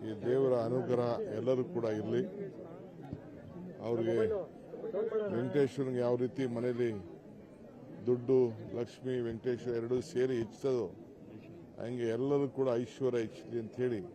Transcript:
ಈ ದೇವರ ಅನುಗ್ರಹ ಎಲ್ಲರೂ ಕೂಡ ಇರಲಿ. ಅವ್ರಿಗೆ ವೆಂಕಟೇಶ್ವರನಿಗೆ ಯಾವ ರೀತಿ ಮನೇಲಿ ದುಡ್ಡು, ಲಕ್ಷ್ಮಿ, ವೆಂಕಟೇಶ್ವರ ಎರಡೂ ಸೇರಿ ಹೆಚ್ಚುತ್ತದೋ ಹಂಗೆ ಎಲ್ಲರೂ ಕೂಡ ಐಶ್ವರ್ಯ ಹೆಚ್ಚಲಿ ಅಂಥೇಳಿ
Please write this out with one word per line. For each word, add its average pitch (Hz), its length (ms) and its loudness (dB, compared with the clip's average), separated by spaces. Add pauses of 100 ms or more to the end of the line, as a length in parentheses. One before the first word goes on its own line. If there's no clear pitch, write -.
ಈ - 20 -4 (160)
ದೇವರ 127 280 6 (120)
ಅನುಗ್ರಹ 120 420 4 (300)
ಎಲ್ಲರೂ 127 260 4 (100)
ಕೂಡ 117 120 2 (140)
ಇರಲಿ. 113 220 4 (1600)
ಅವ್ರಿಗೆ 117 300 2 (1200)
ವೆಂಕಟೇಶ್ವರನಿಗೆ 131 720 2
ಯಾವ 123 80 4 (100)
ರೀತಿ 131 180 -2 (140)
ಮನೇಲಿ 120 340 2 (1200)
ದುಡ್ಡು, 123 300 4 (420)
ಲಕ್ಷ್ಮಿ, 127 360 -4 (120)
ವೆಂಕಟೇಶ್ವರ 117 520 -2
ಎರಡೂ 120 180 0 (140)
ಸೇರಿ 127 300 2
ಹೆಚ್ಚುತ್ತದೋ 120 440 0 (960)
ಹಂಗೆ 120 240 -2 (120)
ಎಲ್ಲರೂ 139 280 4 (120)
ಕೂಡ 131 100 4 (140)
ಐಶ್ವರ್ಯ 120 440 0
ಹೆಚ್ಚಲಿ - 380 -6
ಅಂಥೇಳಿ 117 380 0 (120)